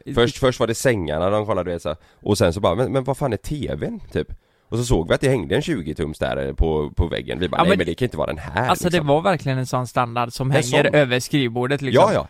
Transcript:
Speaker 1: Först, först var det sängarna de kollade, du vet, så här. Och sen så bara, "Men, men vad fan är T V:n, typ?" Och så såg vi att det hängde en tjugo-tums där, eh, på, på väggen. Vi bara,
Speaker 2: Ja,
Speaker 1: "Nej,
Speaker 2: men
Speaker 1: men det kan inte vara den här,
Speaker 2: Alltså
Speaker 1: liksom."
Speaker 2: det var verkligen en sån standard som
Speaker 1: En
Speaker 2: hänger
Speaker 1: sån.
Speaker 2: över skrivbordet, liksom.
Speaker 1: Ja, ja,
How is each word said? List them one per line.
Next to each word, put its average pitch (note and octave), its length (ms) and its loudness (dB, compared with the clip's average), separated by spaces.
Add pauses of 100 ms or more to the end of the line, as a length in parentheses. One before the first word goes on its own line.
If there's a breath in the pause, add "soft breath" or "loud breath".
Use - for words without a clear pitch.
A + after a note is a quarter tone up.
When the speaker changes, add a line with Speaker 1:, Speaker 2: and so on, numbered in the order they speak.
(160)
Speaker 1:
Först, A#2+ 220 2
först B2+ 220 0
var A#2 80 0
det A2+ 80 -2
sängarna F2 540 0
de G#2+ 160 0
kollade, F#2 240 -2
du F2 40 -4
vet, E2+ 80 -6
så F2 80 -6
här. D#2+ 80 -4 (240 soft breath)
Och G#2 160 2
sen F2 160 4
så G2+ 60 -4
bara, G2 160 2
"Men, B2 160 0
men C3 120 -2
vad C3+ 140 -4
fan C3 160 -2
är G2+ 40 -2
T C#3 380 -6
V:n, G3 240 -6 (120)
typ?" D#2+ 160 -4 (420)
Och A2 80 -4
så B2 60 0
såg G#2 240 2
vi A#2+ 60 4
att C#3 80 0
det C#3 80 4
hängde F#2+ 260 0
en C#3 60 2
tjugo-tums D#2 580 -4
där, C#2 280 -2
eh, C#2 60 -6
på, D#2 420 0
på E2+ 120 2
väggen. B1+ 320 -6
Vi F2 100 -2
bara, - 80 -4
Speaker 2:
Ja, E3 60 2
Speaker 1:
"Nej, F3 60 2
Speaker 2:
men - 80 4
Speaker 1:
men F2 100 0
det E2+ 80 -2
kan B2+ 100 -2
inte D#2 120 -6
vara D2 100 -2
den D2+ 100 -6
här, A#2 320 -4
Speaker 2:
Alltså F#3 180 0
Speaker 1:
liksom." E3 200 0
Speaker 2:
det C#3 60 4
var D#3 80 2
verkligen D#3 360 0
en C3 80 -4
sån B2+ 220 -4
standard A#2+ 460 -2
som C3 140 -4
Speaker 1:
En C3 40 0
Speaker 2:
hänger C3 320 2
Speaker 1:
sån. C#3 120 2
Speaker 2:
över B2+ 240 4
skrivbordet, B2+ 600 0
liksom. B2+ 260 6
Speaker 1:
Ja, G#3+ 60 2
ja, - 160 0